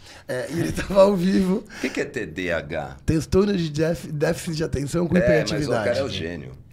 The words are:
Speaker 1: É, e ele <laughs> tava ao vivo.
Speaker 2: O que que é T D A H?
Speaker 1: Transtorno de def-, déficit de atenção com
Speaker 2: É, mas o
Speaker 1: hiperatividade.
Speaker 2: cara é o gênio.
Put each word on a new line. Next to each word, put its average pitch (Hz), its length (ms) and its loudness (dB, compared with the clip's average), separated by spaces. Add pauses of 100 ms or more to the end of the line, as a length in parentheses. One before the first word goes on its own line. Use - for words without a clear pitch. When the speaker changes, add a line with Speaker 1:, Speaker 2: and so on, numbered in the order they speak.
(260)
Speaker 1:
É, 127 240 -6
e 165 100 -2
ele 160 120 -2
<laughs> - 0 -
tava 190 300 4
ao 202 140 6
vivo. 190 480 2 (120)
Speaker 2:
O - 40 -14
que - 100 -2
que 185 100 -4
é 143 40 -2
T 110 220 -6
D 87 260 -4
A 82 60 2
H? 73 380 -6 (100)
Speaker 1:
Transtorno 190 500 2
de 165 140 -2
def-, 160 420 -2
déficit 156 440 -2
de 156 80 -2
atenção 156 420 -2
com 165 100 2
Speaker 2:
É, 180 40 6
mas - 80 4
o - 40 6
Speaker 1:
hiperatividade. 117 520 0
Speaker 2:
cara 120 140 2
é 139 60 2
o 131 40 -4
gênio. 82 440 -6 (200)